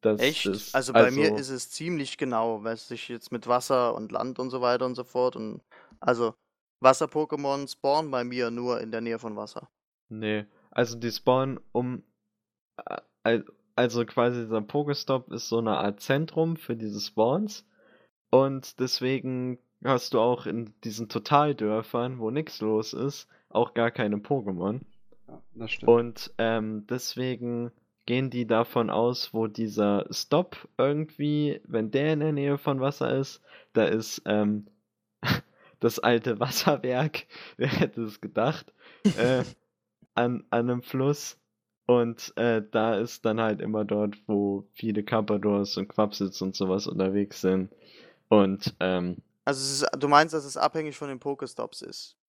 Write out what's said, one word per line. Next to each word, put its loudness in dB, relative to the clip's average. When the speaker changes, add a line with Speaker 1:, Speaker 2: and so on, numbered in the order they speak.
Speaker 1:
Das 2
Speaker 2:
Echt? 2
Speaker 1:
ist, -2
Speaker 2:
Also -2
bei 6
mir 2
Speaker 1:
also -2
Speaker 2:
ist -6
es -8
ziemlich -6
genau, -2
was -8
ich -12
jetzt -12
mit -8
Wasser 2
und -8
Land -4
und -4
so -4
weiter 2
und -4
so -8
fort 0
und, -10
also 0
Wasser-Pokémon 2
spawnen -2
bei -2
mir -2
nur -2
in -10
der -6
Nähe -4
von -10
Wasser. -12
Speaker 1:
Nee, -4
also 0
die -4
spawnen 2
um, -2
äh, -10
al-, 2
also 2
quasi 0
dieser -2
Pokestop -2
ist -10
so 0
eine 0
Art -2
Zentrum 0
für -6
diese -8
Spawns 0
und 2
deswegen -2
hast 0
du 4
auch 2
in -6
diesen -8
Totaldörfern, 0
wo -2
nix -6
los 0
ist, -6
auch 2
gar 2
keine 0
Pokémon. -2
Speaker 3:
Ja, -20
das -8
stimmt. 4
Speaker 1:
Und, 2
ähm, 0
deswegen -4
gehen 0
die -2
davon 2
aus, 0
wo 0
dieser 0
Stop -2
irgendwie, 0
wenn 0
der 2
in 0
der 2
Nähe 0
von -2
Wasser 0
ist, -4
da 4
ist, -2
ähm, 2
<laughs> -6
das 2
alte 2
Wasserwerk, 0
<laughs> -20
wer 0
hätte 0
es -10
gedacht, -2
äh, 2
Speaker 2:
<laughs> -18
Speaker 1:
an, 0
an 2
einem 0
Fluss. -2
Und, 2
äh, 2
da 2
ist -4
dann 2
halt 0
immer 0
dort, 0
wo 0
viele -2
Carpadors 2
und -4
Quapsits -2
und -4
sowas 0
unterwegs -2
sind. 2
Und, 4
ähm, 0
Speaker 2:
Also 0
es -4
ist, 2
du 0
meinst, 6
dass -2
es -10
abhängig -2
von -8
den -8
Pokestops -8
ist? -16